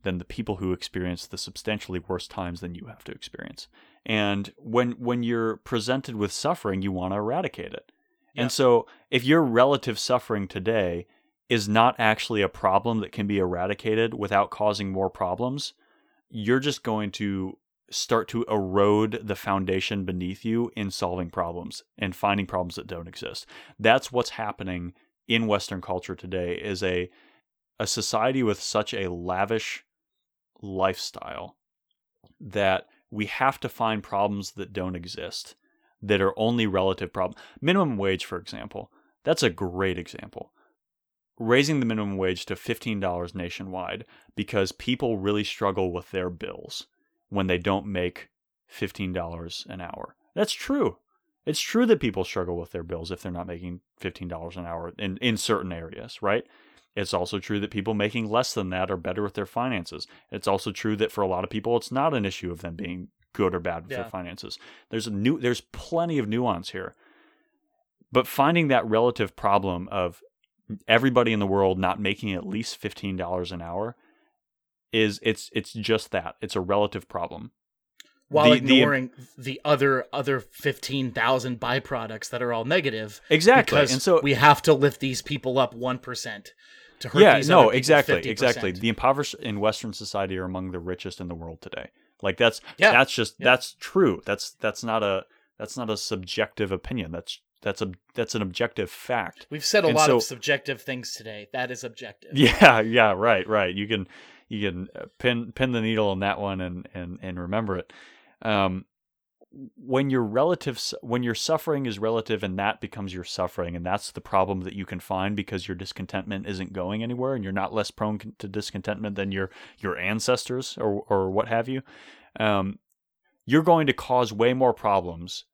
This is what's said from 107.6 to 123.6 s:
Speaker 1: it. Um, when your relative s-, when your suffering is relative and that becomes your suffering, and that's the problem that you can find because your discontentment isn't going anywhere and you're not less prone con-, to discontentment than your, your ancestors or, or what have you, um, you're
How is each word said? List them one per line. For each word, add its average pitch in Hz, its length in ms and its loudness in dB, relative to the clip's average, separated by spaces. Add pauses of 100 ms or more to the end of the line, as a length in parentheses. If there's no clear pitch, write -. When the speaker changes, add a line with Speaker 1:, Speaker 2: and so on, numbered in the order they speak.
Speaker 1:
it. - 140 -8 (520)
Um, 98 420 0 (880)
when 135 340 0
your 131 140 4
relative 131 540 0
s-, - 240 -6
when 123 220 -2
your 117 120 0
suffering 151 500 0
is 104 140 -6
relative 110 420 0
and 95 160 -4
that 101 240 0
becomes 98 320 -10
your 90 120 -10
suffering, 87 500 -4
and 87 100 -8
that's 95 260 -4
the - 100 -14
problem 95 400 0
that 92 120 -8
you 98 120 -8
can 90 160 -10
find 98 340 -4
because 101 320 -6
your 95 80 -6
discontentment 95 720 -8
isn't 95 260 -8
going 95 300 -4
anywhere 123 320 -4
and 110 80 -6
you're 95 100 -6
not 98 200 -4
less 107 180 -2
prone 107 260 -4
con-, 107 220 -12
to 104 80 -12
discontentment 101 680 -6
than 98 160 -4
your, 95 200 -2 (260)
your 90 200 -4
ancestors 117 840 -2
or, 104 300 0
or 95 200 2
what 98 200 0
have 113 180 0
you, 131 140 -4 (580)
um, 101 400 2 (640)
you're 143 160 6